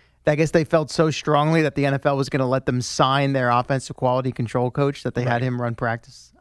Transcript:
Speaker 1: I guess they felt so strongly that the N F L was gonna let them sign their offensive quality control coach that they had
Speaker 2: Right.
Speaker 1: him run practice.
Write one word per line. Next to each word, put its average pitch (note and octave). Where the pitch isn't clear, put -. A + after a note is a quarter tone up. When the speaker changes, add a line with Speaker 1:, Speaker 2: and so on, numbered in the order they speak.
Speaker 1:
I D3+
guess D3+
they E3
felt D#3
so D#3+
strongly D3+
that D3
the C#3+
N C#3
F C3+
L C#3+
was C3+
gonna C3+
let C3
them B2
sign C#3
their B2
offensive B2+
quality B2+
control B2
coach C#3+
that B2+
they A#2+
had B2
Speaker 2:
Right. A#2+
Speaker 1:
him B2
run A#2
practice. -